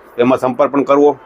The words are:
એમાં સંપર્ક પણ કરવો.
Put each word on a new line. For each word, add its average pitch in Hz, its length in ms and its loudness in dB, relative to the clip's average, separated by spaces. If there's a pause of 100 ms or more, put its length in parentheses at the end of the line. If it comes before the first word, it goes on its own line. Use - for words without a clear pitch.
(180)
એમાં 123 200 0
સંપર્ક 127 340 -2
પણ 139 100 -2
કરવો. 143 440 2